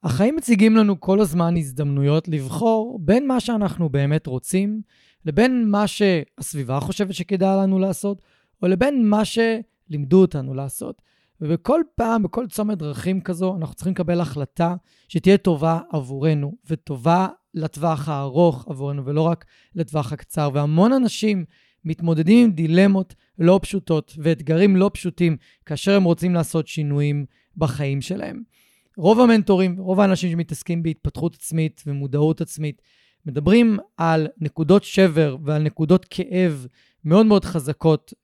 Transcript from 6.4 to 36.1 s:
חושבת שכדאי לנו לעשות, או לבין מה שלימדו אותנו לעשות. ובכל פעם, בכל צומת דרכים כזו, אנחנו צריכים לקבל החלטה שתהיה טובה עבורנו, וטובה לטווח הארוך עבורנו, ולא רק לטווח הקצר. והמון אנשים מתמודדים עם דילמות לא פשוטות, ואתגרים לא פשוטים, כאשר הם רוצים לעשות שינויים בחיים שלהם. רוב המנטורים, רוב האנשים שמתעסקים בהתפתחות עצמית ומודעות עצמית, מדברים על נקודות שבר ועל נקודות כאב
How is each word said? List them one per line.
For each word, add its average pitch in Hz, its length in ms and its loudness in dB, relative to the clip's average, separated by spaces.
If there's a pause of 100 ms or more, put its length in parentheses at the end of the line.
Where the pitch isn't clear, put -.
חושבת 190 340 -6
שכדאי 190 500 0
לנו 190 160 2
לעשות, 196 420 -4 (400)
או 180 60 0
לבין 226 420 2
מה 208 160 2
שלימדו 190 960 0
אותנו 139 320 0
לעשות. - 480 -12 (400)
ובכל 170 400 0 (140)
פעם, 226 280 0
בכל 240 240 -4
צומת 208 300 -4
דרכים 156 440 -4
כזו, 185 340 -4
אנחנו 160 200 -8
צריכים 185 180 -4
לקבל 175 280 -2
החלטה 156 540 -4 (320)
שתהיה 190 300 4
טובה 165 420 0 (120)
עבורנו, 143 640 -2 (140)
וטובה 160 580 -2 (260)
לטווח 156 560 -4
הארוך 139 600 0
עבורנו, 139 360 -8
ולא 147 160 -2
רק 165 240 -2 (300)
לטווח 151 380 -6
הקצר. 147 400 -4
והמון 156 400 2
אנשים 214 520 -2 (400)
מתמודדים 165 600 4
עם 220 60 4
דילמות 180 640 2 (240)
לא 180 220 6
פשוטות, 175 560 -4
ואתגרים 160 580 2
לא 196 180 2
פשוטים, 165 440 -2 (280)
כאשר 196 300 -2
הם 196 80 4
רוצים 170 300 0
לעשות 160 340 -2
שינויים 143 580 -2 (320)
בחיים 139 440 -4
שלהם. - 420 -10 (540)
רוב 208 220 4
המנטורים, 202 600 4
רוב 185 200 -2
האנשים 190 320 2
שמתעסקים 165 520 -4
בהתפתחות 160 520 -4
עצמית - 520 -4
ומודעות 143 540 -2
עצמית, 151 400 -8 (440)
מדברים 185 520 4 (200)
על 160 300 0 (140)
נקודות 160 420 2
שבר 156 600 2
ועל 151 180 -2
נקודות 156 480 0
כאב 170 580 -4 (380)